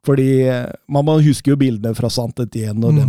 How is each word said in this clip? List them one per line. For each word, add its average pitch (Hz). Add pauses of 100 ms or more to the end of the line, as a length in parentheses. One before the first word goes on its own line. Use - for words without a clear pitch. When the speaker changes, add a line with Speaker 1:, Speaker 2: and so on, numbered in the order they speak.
Speaker 1:
Fordi, 135 (160)
eh, 127 (180)
man 143
må 156
huske 147
jo 143
bildene 113
fra 117
Saint-Étienne 113
når 120
Speaker 2:
Mm. 151